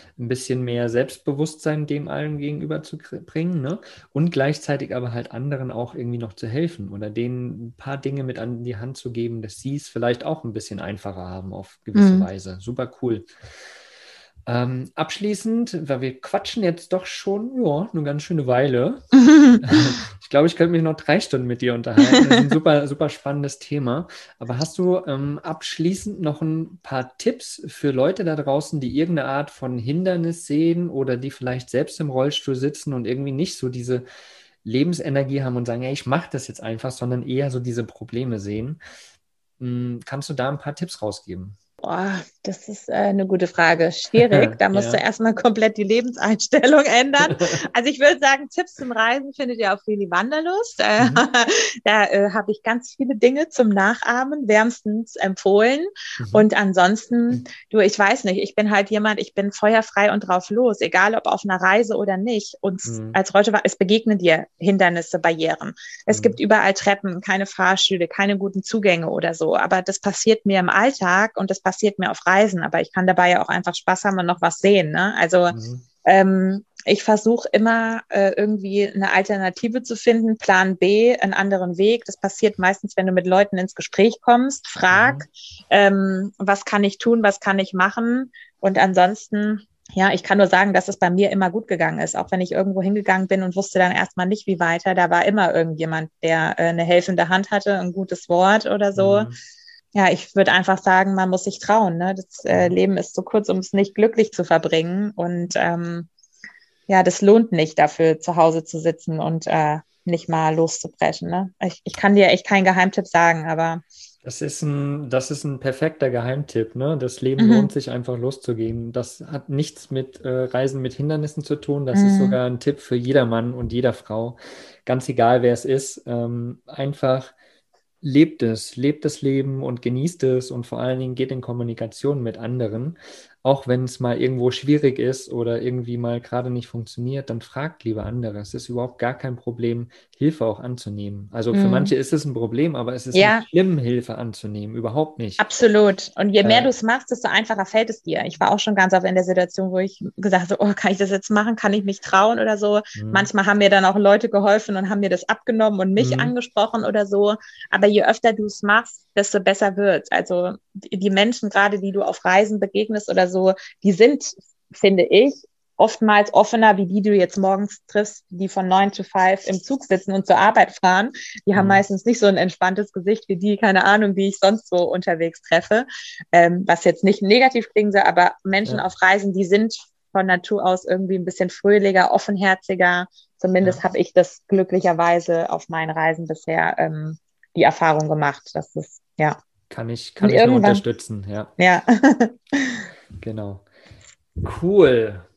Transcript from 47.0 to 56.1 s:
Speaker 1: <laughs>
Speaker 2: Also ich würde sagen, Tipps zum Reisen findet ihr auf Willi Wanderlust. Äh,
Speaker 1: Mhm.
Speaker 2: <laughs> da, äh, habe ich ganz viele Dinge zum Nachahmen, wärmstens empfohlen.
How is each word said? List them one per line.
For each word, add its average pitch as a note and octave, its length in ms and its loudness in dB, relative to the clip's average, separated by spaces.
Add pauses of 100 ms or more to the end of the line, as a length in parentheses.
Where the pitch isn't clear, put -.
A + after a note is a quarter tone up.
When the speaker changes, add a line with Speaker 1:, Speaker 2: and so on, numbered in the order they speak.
Speaker 1:
<laughs> - 340 -4
Speaker 2:
Also B3 160 0
ich B3+ 100 -6
würde C#4+ 200 4
sagen, C4+ 340 2
Tipps F4 220 -6
zum B3+ 160 -10
Reisen A#3+ 420 -2
findet B3 260 -6
ihr G3 140 0
auf G3+ 140 -4
Willi G3+ 240 -4
Wanderlust. D#4 680 -4
Äh, G#3+ 260 2
Speaker 1:
Mhm. E3+ 100 0
Speaker 2:
<laughs> B3+ 680 2
da, G#3 220 4
äh, G3+ 260 0
habe G3+ 200 -4
ich G#3 120 -6
ganz A#3+ 320 -6
viele C4+ 200 -4
Dinge C4+ 340 2
zum A#3 200 2
Nachahmen, A#3+ 800 0
wärmstens A3 680 0
empfohlen. G#3 640 2 (400)